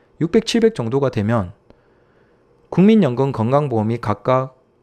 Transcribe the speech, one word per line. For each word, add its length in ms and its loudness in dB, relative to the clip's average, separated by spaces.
육백, 260 0
칠백 300 2
정도가 360 -2
되면 420 -2
국민연금, 640 2
건강보험이 680 -2
각각 580 -4